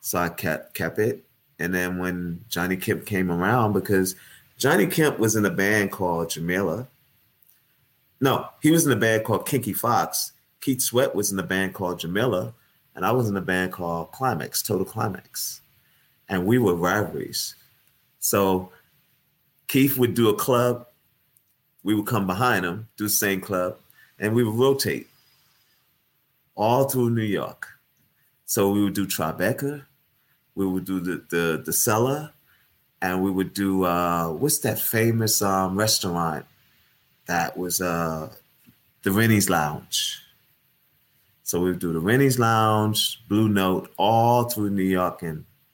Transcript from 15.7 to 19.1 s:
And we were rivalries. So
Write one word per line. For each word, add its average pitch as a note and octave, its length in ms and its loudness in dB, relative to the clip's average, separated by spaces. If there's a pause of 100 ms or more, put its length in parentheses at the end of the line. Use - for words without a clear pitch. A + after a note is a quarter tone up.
And F#2 180 -2
we B2 120 4
were G2 160 4
rivalries. F2+ 840 -2 (640)
So F#2+ 500 0 (960)